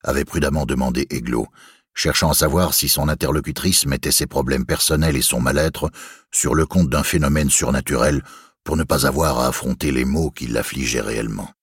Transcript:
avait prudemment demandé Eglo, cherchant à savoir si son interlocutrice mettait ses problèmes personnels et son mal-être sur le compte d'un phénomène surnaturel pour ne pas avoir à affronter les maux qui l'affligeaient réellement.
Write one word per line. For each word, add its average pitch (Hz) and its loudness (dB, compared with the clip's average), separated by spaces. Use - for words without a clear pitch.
avait 69 0
prudemment 73 0
demandé 65 0
Eglo, 58 -4
cherchant 80 0
à 73 2
savoir 78 2
si 71 0
son 73 2
interlocutrice 76 0
mettait 69 -2
ses - 2
problèmes 65 0
personnels 78 2
et 62 0
son 60 0
mal-être 73 0
sur 69 0
le 80 4
compte 85 2
d'un 73 0
phénomène 76 2
surnaturel 65 0
pour 78 -2
ne 82 0
pas 69 0
avoir 67 2
à 64 2
affronter 64 -2
les 64 0
maux 73 0
qui - -10
l'affligeaient 58 -4
réellement. 55 -6